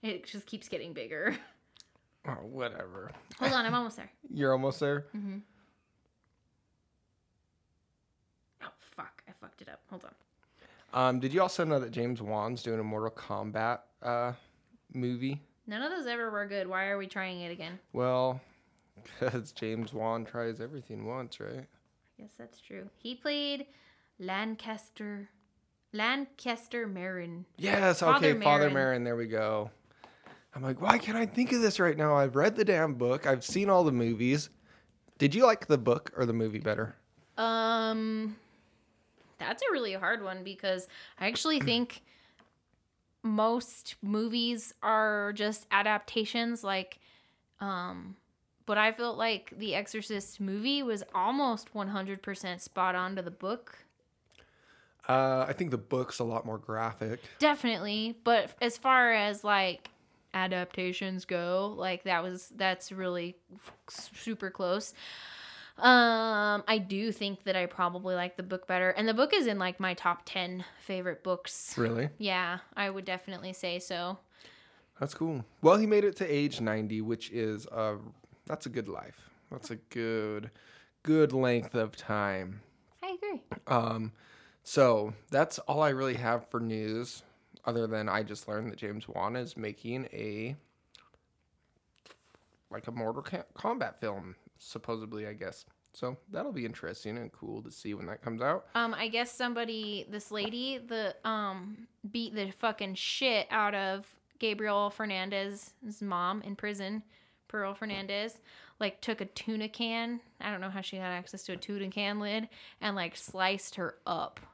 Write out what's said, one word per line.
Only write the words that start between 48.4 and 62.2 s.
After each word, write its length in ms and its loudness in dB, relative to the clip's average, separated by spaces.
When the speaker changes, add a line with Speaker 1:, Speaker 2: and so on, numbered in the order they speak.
Speaker 1:
but 120 2
I 140 6
felt 260 -2
like 400 -2
The 160 -2
Exorcist 680 -6
movie 420 0
was 200 -2
almost 600 2
one 140 -2
hundred 340 -4
percent 400 -6
spot 320 0
on 220 0
to 60 -4
the 80 -6
book. 480 -6
Speaker 2:
Uh, 400 6
I 40 -2
think 180 -2
the 80 0
book's 400 -2
a 60 0
lot 220 -2
more 120 -4
graphic. 600 -4
Speaker 1:
Definitely, 840 0
but 200 6
f-, 160 -10
as 160 0
far 360 6
as, 320 2
like, 460 2
adaptations 880 -2
go, 540 0
like, 240 -2
that 220 2